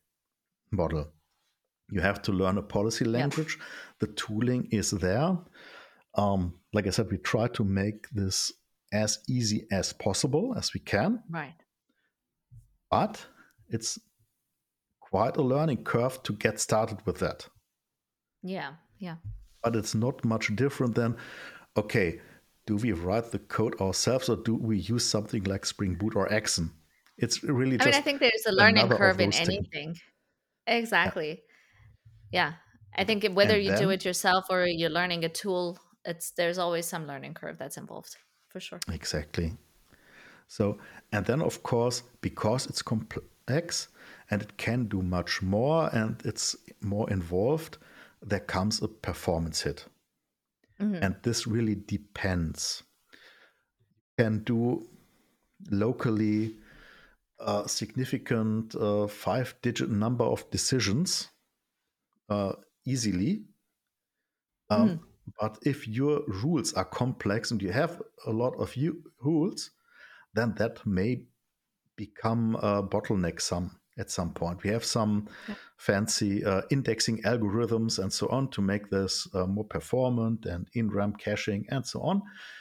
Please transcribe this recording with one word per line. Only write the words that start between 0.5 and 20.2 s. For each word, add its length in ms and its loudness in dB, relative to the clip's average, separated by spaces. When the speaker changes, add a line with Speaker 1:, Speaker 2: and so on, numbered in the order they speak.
Speaker 1:
model. 420 0
You 120 -2
have 220 2
to 80 0
learn 280 2
a 20 -2
policy 440 0
Speaker 2:
Yeah. 60 2
Speaker 1:
language. 460 -2
The 80 0
tooling 640 -2
is 200 2
there. 460 2
Um, 400 2
like 140 2
I 60 0
said, 180 0
we 80 0
try 300 2
to 160 -2
make 480 0
this 420 -2
as 340 0
easy 440 0
as 200 0
possible 640 0
as 180 -4
we 60 -4
can. 500 0
Speaker 2:
Right. 260 -8
Speaker 1:
But 340 0
it's 280 -6
quite 380 0
a 40 4
learning 420 2
curve 400 0
to 100 -2
get 260 0
started 460 0
with 140 0
that. 280 -4
Speaker 2:
Yeah, 300 -8
yeah. 160 -8
Speaker 1:
But 120 0
it's 200 -2
not 280 0